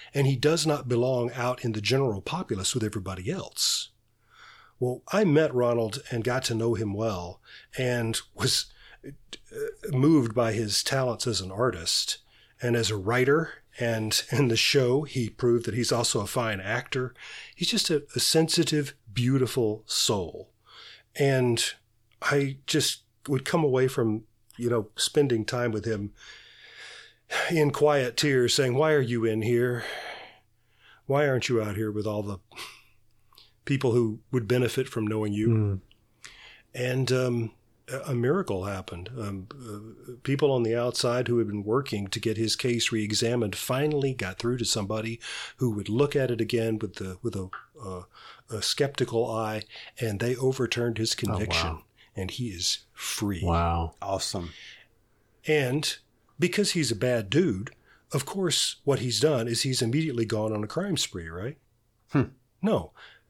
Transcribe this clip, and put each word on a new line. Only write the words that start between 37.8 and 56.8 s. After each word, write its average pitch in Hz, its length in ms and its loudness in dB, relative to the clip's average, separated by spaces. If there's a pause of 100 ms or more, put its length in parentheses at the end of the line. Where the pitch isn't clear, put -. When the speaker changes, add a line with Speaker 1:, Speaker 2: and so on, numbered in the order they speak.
Speaker 1:
a, 131 200 -6
a 131 40 0
miracle 120 520 0
happened. 92 420 -8 (100)
Um, 98 320 -8
uh, 113 600 -14 (120)
people 139 280 2
on 127 100 2
the 113 140 0
outside 120 500 0
who 120 120 2
had 110 80 2
been 101 180 -4
working 107 440 -2
to 107 120 -6
get 107 160 0
his 110 180 0
case 120 380 0
re-examined 110 640 0
finally 139 560 0
got 95 260 -6
through 123 200 0
to 117 80 -2
somebody 110 520 -2 (380)
who 127 140 2
would 101 180 -4
look 139 260 2
at 131 160 2
it 113 100 -2
again 113 380 0
with 107 180 -8
the, 92 260 -8
with 117 120 -4
a, 95 140 -6 (340)
uh, 92 200 -10 (480)
a 107 100 -6
skeptical 127 720 0
eye, 110 320 -4 (360)
and 104 220 -4
they 123 160 0
overturned 120 600 0
his 110 160 0
conviction, 92 520 -2
Speaker 2:
Oh, 82 100 -4
wow. - 60 -16 (320)
Speaker 1:
and 92 160 -6
he 120 180 -6
is 90 320 -4 (120)
free. 101 500 -4
Speaker 2:
Wow. 85 600 0
Speaker 3:
Awesome. 95 480 -4 (960)
Speaker 1:
And 147 500 0 (420)
because 180 340 0
he's 147 180 0